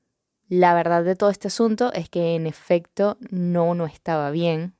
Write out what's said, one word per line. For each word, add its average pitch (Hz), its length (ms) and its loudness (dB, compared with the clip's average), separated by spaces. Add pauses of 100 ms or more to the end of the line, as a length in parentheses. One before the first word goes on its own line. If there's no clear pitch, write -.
(480)
la 180 260 4
verdad 170 300 2
de 185 120 0
todo 202 140 2
este 196 180 -6
asunto 226 440 0
es 165 160 -8
que 170 280 -2
en 165 100 -4
efecto 180 720 -2 (120)
no, 175 440 0
no 170 120 -4
estaba 151 440 -4
bien. 170 500 -2